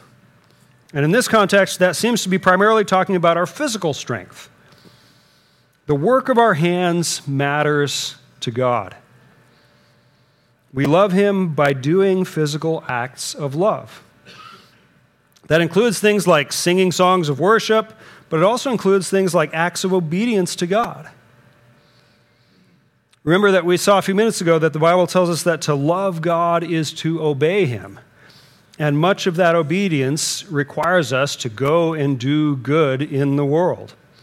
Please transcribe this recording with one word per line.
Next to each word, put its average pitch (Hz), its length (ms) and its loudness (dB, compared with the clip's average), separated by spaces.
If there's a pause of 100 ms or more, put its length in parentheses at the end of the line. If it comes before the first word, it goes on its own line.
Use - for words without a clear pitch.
(960)
And 143 100 0
in 156 60 2
this 233 160 2
context, 202 520 2
that 180 160 2
seems - 280 0
to 185 60 -6
be 190 80 2
primarily 202 460 4
talking 185 320 0
about 170 220 2
our 175 100 -2
physical 220 460 -4
strength. - 560 -12 (1400)
The 147 100 0
work 247 340 0
of 240 80 2
our 226 180 4
hands 175 720 0
matters 143 880 -2 (260)
to 123 100 -6
God. 117 440 -2 (1800)
We 135 120 -2
love 180 260 4
him 190 440 2
by 143 180 2
doing 185 520 0
physical 156 600 -4
acts 127 460 -6
of 147 220 -8
love. 156 480 -4 (1400)
That 160 140 4
includes 196 380 0
things 208 280 2
like 151 260 2
singing 180 380 2
songs 180 360 2
of 139 120 -4
worship, 220 540 0 (360)
but 160 80 -2
it 160 60 2
also 240 280 0
includes 196 380 0
things 190 240 0
like 156 200 0
acts 170 300 -4
of 190 100 -2
obedience 185 640 -2
to 175 100 -4
God. 170 420 -4 (2250)
Remember 190 280 4
that 175 140 2
we 175 120 2
saw 202 200 4
a 185 40 2
few 190 140 -2
minutes 220 260 0
ago 165 180 2
that 156 140 0
the 156 60 -4
Bible 170 280 4
tells 180 220 0
us 165 140 -4
that 165 200 0
to 151 100 0
love 165 480 -2
God 170 420 0
is 160 300 -4
to 160 300 -4
obey 156 420 0
him. 101 340 -8 (800)
And 147 180 0
much 196 300 0
of 170 80 -2
that 170 180 4
obedience 160 920 -2
requires 151 640 -2
us 135 240 -2
to 123 120 -8
go 156 440 0
and 143 260 -2
do 147 360 0
good 135 460 0
in 139 340 -2
the 143 100 0
world 139 480 -2 (300)